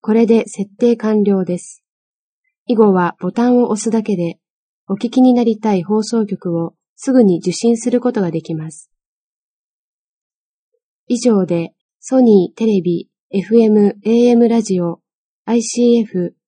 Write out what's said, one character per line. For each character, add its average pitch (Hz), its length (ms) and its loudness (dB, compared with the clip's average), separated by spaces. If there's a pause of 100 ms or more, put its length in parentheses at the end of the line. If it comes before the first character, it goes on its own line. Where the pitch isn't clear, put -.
こ 214 140 -2
れ 226 120 4
で 226 200 2
設 - 300 -10
定 240 200 0
完 214 280 -2
了 190 200 0
で 175 140 -6
す。 - 240 -20 (840)
以 240 100 -2
後 214 160 4
は 180 280 -2
ボ 180 120 -6
タ 240 160 0
ン 247 100 2
を 240 100 0
押 208 120 -4
す 226 100 -4
だ 220 120 -2
け 214 140 -4
で、 170 220 -6 (480)
お 196 100 -6
聞 233 120 -6
き 254 140 0
に 254 100 6
な 240 120 2
り 220 140 -2
た 214 160 -2
い 185 80 -2
放 214 200 -2
送 220 240 -2
局 175 360 -6
を 165 120 -8 (220)
す - 140 -8
ぐ 254 120 6
に 185 160 4
受 180 140 -4
信 233 260 -2
す 233 120 -4
る 240 100 0
こ 247 120 -2
と 226 80 -4
が 175 100 -2
で 160 120 -6
き 165 120 -10
ま 156 160 -10
す。 - 200 -20 (2250)
以 240 120 -4
上 214 280 2
で、 170 260 -4 (280)
ソ 262 200 0
ニ 214 340 4
ー - 20 -20
テ 226 100 -2
レ 202 160 0
ビ、 170 260 -4 (220)
エ 202 100 -2
フ 208 180 0
エ 220 120 4
ム、 208 340 2
エ 214 60 -2
ー 233 160 2
エ 240 100 4
ム 233 120 4
ラ 226 120 2
ジ 190 220 -4
オ、 170 180 -6 (460)
ア 220 80 -2
イ 233 80 0
シ 233 380 0
ー - 20 -2
エ - 20 -2
フ 180 320 -6 (120)